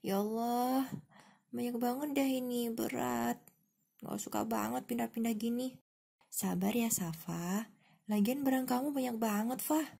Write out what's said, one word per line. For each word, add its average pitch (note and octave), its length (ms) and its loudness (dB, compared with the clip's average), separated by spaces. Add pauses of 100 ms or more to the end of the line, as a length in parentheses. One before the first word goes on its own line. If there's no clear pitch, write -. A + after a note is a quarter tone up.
Ya G3 160 0
Allah, A#3+ 720 0 (640)
banyak A#3+ 240 -2
banget B3 400 0
dah C4+ 80 4
ini, B3 480 0
berat. A#3+ 640 0 (640)
Nggak G3+ 240 -6
suka A3 240 -2
banget A3+ 400 -2
pindah-pindah A#3 480 -2
gini. A#3+ 400 -2 (560)
Sabar F#3 400 0
ya, A#3 160 2
Safa. E3+ 800 -2 (400)
Lagian A3 400 2
barang C4 240 2
kamu C4+ 240 0
banyak B3+ 240 0
banget, A3 400 0
Fah. D4+ 280 2 (140)